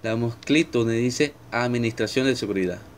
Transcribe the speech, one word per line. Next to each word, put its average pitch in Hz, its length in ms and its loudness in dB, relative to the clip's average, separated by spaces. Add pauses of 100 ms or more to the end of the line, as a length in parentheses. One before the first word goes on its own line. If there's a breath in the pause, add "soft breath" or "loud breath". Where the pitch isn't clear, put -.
le 113 80 -4
damos 117 280 -2
clic 156 340 2
donde 113 240 2
dice 123 400 0 (160)
administración 120 720 0
de 131 100 4
seguridad. 95 440 -2 (180)